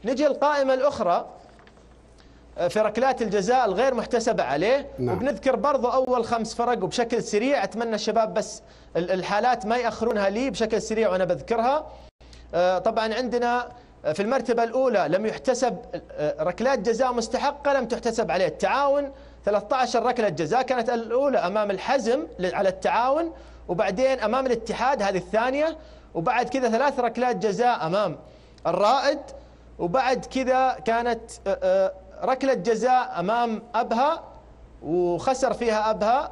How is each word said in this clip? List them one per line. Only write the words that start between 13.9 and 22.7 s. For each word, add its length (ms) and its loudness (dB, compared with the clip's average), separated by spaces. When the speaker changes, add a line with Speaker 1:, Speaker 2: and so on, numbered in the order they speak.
Speaker 1:
آه، 80 0
في 80 -4
المرتبة 420 2
الأولى 460 2
لم 160 2
يحتسب، 520 0
آه، 320 -4
ركلات 360 0
جزاء 340 0
مستحقة 600 -2
لم 120 0
تحتسب 460 -2
عليه. 160 2
التعاون 640 0
ثلاثة 300 0
عشر 280 2
ركلة 260 2
جزاء، 320 0
كانت 280 0
الأولى 480 2
أمام 340 2
الحزم 560 2
ل-، 160 0
على 140 4
التعاون، 640 2